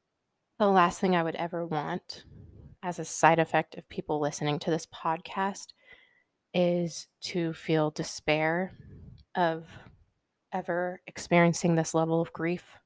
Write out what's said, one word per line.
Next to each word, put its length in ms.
the 100
last 320
thing 120
I 100
would 120
ever 300
want 580
as 180
a 60
side 340
effect 360
of 140
people 320
listening 380
to 120
this 160
podcast 840
is 560
to 280
feel 400
despair 840
of 300
ever 560
experiencing 680
this 180
level 260
of 140
grief, 420